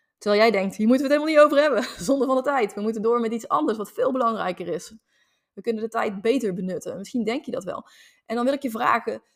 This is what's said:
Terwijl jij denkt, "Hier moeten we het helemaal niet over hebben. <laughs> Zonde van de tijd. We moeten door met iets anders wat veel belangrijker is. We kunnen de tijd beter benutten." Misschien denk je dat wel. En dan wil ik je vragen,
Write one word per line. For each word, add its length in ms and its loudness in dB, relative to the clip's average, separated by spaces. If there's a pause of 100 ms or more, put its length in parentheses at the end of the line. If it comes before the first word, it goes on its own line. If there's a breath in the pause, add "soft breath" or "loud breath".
(180 soft breath)
Terwijl 240 2
jij 100 6
denkt, 240 -2
"Hier 120 0
moeten 200 4
we 60 2
het 80 4
helemaal 220 6
niet 80 6
over 120 4
hebben. 200 0 (120)
<laughs> 100 -10
Zonde 200 2
van 100 2
de 60 2
tijd. 320 0
We 80 -8
moeten 200 -2
door 180 2
met 140 -2
iets 140 -6
anders 300 0
wat 140 -8
veel 200 0
belangrijker 560 -2
is. 280 -8 (580)
We 80 -18
kunnen 220 -4
de 60 -4
tijd 320 -4
beter 320 0
benutten." 440 -6
Misschien 260 -6
denk 220 -4
je 60 -10
dat 120 -6
wel. 240 -10 (380 soft breath)
En 100 -6
dan 100 -2
wil 80 2
ik 80 -4
je 80 -4
vragen, 520 -2 (140)